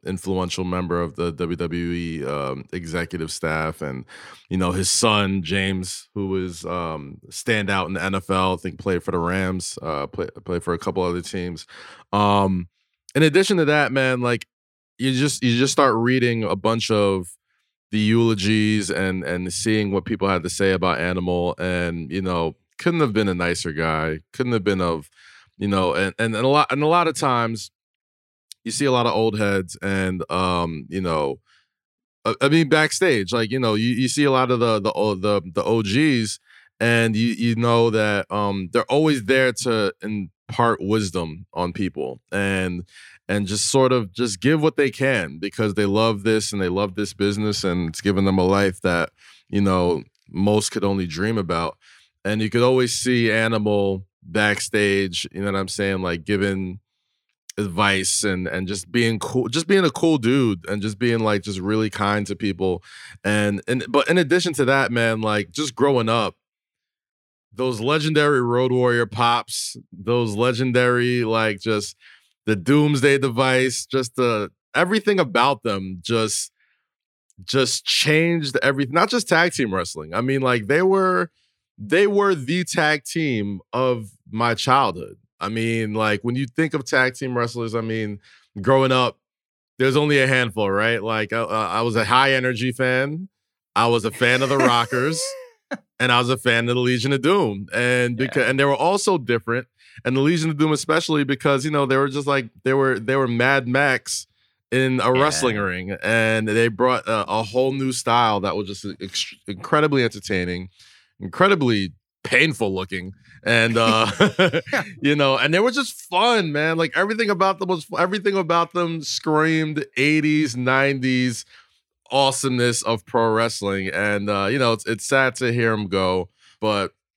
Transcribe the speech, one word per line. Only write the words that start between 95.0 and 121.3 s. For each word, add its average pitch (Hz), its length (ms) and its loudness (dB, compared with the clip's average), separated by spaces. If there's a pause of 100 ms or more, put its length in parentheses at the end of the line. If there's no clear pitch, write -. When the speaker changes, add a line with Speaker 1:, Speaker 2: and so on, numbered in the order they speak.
Speaker 2:
<laughs> - 400 -14
Speaker 1:
and 127 100 2
I 123 80 6
was 123 120 0
a 127 60 2
fan 117 320 0
of 123 60 0
the 123 60 0
Legion 127 320 0
of 135 100 0
Doom. 123 500 0
And 123 460 0
Speaker 2:
Yeah. 131 80 0
Speaker 1:
becau-, 127 220 0
and 135 100 2
they 139 60 4
were 139 100 2
all 175 240 2
so 196 180 2
different. 120 520 -2 (360)
And 127 120 0
the 135 40 4
Legion 160 300 2
of 147 80 -6
Doom 156 140 2
especially 156 500 0
because, 139 420 0
you 156 60 -4
know, 143 160 0
they 131 100 2
were 139 120 2
just 139 180 -4
like, 135 220 0 (160)
they 131 100 2
were, 135 240 2
they 113 160 -2
were 135 140 0
Mad 120 400 2
Max 131 580 0 (460)
in 131 280 2
a 120 140 2
Speaker 2:
Yeah. 131 80 2
Speaker 1:
wrestling 135 340 0
ring. 92 460 -4
And 110 460 2
they 117 200 4
brought 120 380 0
a, 107 220 0
a 107 160 0
whole 127 280 0
new 135 200 -4
style 117 480 2
that 92 160 -4
was 101 100 -6
just 98 200 -12 (140)
ex-, - 340 -8 (120)
incredibly 143 560 -2
entertaining, 90 680 -6 (500)
incredibly 113 720 -2 (320)
painful 123 500 0
looking. 92 380 -8 (320)
And, 113 320 2
uh, 113 340 2 (280)
<laughs> 170 220 2 (240)
Speaker 2:
<laughs> 202 180 -14
Speaker 1:
you 147 140 2
know, 135 200 2
and 139 160 2
they 180 80 2
were 240 100 2
just 247 320 -4
fun, 196 500 0
man. 160 240 0
Like, 165 200 -2
everything 214 340 0
about 190 280 2
them 185 100 -6
was, 175 180 -4 (120)
everything 196 380 0
about 170 360 0
them 165 300 -4
screamed 156 800 0 (120)
eighties, 151 600 2
nineties 127 880 0 (640)